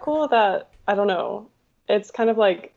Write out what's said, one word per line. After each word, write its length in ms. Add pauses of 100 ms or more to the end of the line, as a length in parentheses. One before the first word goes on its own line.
cool 260
that, 400 (180)
I 80
don't 120
know, 420 (400)
it's 220
kind 180
of 80
like 400